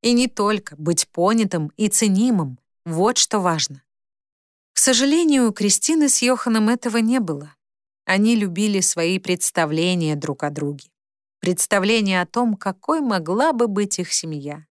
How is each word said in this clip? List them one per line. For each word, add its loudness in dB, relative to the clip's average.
И 2
не 2
только -2
быть -2
понятым 0
и 0
ценимым. 0
Вот 0
что 0
важно. -4
К -4
сожалению, 4
у -6
Кристины 2
с 2
Йоханом 0
этого -2
не 2
было. -6
Они 4
любили 0
свои 0
представления 0
друг -8
о -2
друге. -8
Представления 0
о -2
том, 0
какой -4
могла 0
бы 0
быть -2
их -6
семья. -8